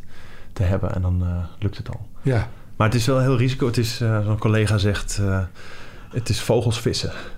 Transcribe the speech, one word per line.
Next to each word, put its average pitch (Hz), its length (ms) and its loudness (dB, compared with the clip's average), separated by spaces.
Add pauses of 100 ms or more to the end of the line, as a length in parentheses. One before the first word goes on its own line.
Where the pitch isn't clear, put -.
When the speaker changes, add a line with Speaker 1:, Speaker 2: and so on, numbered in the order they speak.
(520)
Speaker 1:
te - 100 -2
hebben 95 320 2
en 92 80 0
dan, 90 200 2
eh, 90 60 0 (300)
lukt 98 180 -2
het - 120 -8
al. - 180 -8 (160)
Speaker 2:
Ja. 127 260 2 (280)
Speaker 1:
Maar 107 120 4
het 117 80 2
is 113 100 2
wel 131 140 4
heel 131 160 4
risico. 131 300 2
Het 113 120 0
is, 113 220 0
eh, 110 240 2
zo'n 104 140 2
collega 107 400 4
zegt, 101 420 0
eh, 95 200 2 (720)
"Het - 180 -4
is 104 120 0
vogels 113 400 2
vissen." - 320 -2 (260)